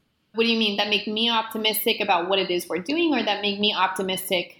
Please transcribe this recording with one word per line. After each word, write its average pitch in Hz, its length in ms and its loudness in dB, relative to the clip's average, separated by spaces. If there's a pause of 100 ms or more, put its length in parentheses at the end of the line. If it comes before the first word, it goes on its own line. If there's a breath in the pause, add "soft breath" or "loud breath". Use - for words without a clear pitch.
(340)
What 226 100 2
do 233 60 2
you 226 80 2
mean? 208 180 2
That 208 120 0
make 202 180 0
me 220 240 0
optimistic 220 680 0
about 185 280 2
what 196 100 2
it 180 120 0
is 175 180 -2
we're 165 100 -2
doing, 302 360 0
or 233 80 0
that 202 200 -2
make 202 180 -2
me 208 140 2
optimistic 185 840 -2